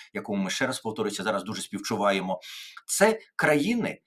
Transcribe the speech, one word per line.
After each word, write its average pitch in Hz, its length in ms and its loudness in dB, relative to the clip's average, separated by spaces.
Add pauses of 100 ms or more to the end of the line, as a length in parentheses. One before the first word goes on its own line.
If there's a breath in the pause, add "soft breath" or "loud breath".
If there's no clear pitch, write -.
(120)
якому 101 300 -4
ми, 95 80 -2
ще 131 160 0
раз 131 140 -4
повторюся, 107 420 -4
зараз 101 220 0
дуже 92 180 -8
співчуваємо. 98 800 0 (460 loud breath)
Це 220 340 4 (160 loud breath)
країни, 165 720 2